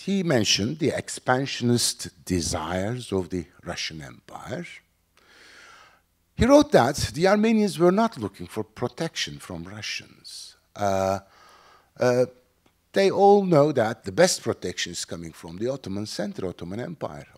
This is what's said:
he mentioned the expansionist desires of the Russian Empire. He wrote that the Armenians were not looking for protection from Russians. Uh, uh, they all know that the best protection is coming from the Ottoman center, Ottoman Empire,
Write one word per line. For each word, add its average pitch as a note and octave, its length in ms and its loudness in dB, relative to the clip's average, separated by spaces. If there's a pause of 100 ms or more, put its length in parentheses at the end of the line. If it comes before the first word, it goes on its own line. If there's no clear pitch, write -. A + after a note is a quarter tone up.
he F#3+ 160 0
mentioned B2+ 560 0
the C3+ 100 0
expansionist - 1400 -2
desires F2+ 880 -4
of F#2 160 -2
the F2 160 -8 (180)
Russian E2 380 -10
Empire. F#2 680 -14 (1700)
He A3 120 4
wrote C#4+ 260 8
that C#3 240 4 (160)
the E3 160 2
Armenians G#3 500 4
were F3 140 6
not A3 240 0
looking F#2+ 300 -8
for G#2+ 180 -6
protection - 720 -8
from E2+ 260 -12
Russians. - 920 -14 (200)
Uh, G2 440 0 (800)
uh, B2 260 4 (680)
they G3 160 4
all G3+ 360 6
know D#3 260 6
that A#2 320 -2
the - 80 -10
best C3+ 320 2
protection F#2 480 -6
is - 140 -10
coming E2+ 260 -10
from E2+ 260 -16
the A2 120 -4
Ottoman G#2 360 -6
center, F#3 440 -8
Ottoman F2+ 320 -10
Empire, B2 580 -12